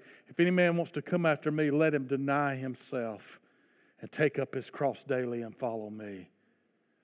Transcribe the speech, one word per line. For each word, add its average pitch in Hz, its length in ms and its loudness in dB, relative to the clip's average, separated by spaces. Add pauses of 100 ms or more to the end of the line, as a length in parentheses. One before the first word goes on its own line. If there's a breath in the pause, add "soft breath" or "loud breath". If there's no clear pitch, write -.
(280 loud breath)
"If - 100 -20
any 175 140 6
man 175 240 6
wants 170 160 -2
to 214 100 -4
come 175 240 2
after 151 240 2
me, 151 220 2
let 156 200 4
him 135 140 0
deny 139 480 0
himself 123 840 -8 (600 soft breath)
and - 120 -12
take - 260 0
up 135 160 -4
his 127 160 -8
cross 135 320 -2
daily 123 400 -2
and 113 140 -12
follow 113 340 -4
me." 104 380 -12 (760)